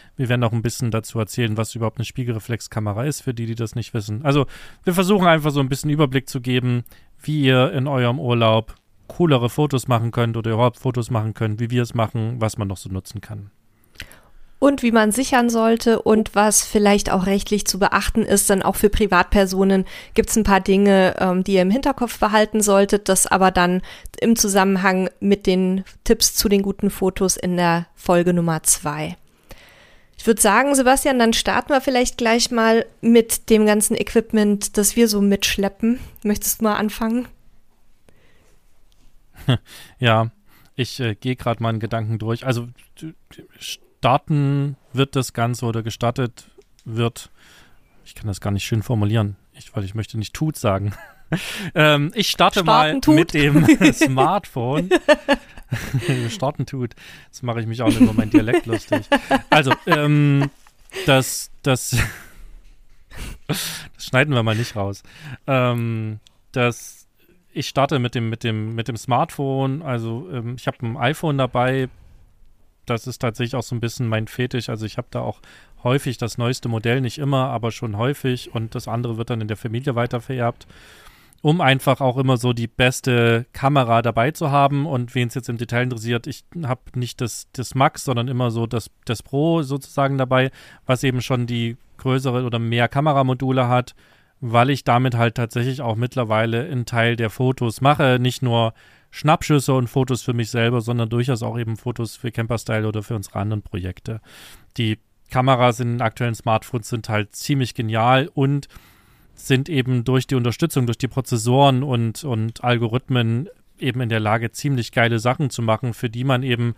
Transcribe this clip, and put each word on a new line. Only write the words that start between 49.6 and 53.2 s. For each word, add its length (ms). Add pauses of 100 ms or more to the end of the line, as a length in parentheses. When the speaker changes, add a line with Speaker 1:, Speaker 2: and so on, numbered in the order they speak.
Speaker 1:
weil 120
ich 100
möchte 220
nicht 160
tut 240
sagen. 360 (380)
<laughs> 20 (400)
Ähm, 400
ich 160
starte 300
Speaker 2:
Starten 360
Speaker 1:
mal 40
Speaker 2:
tut. 160
Speaker 1:
mit 180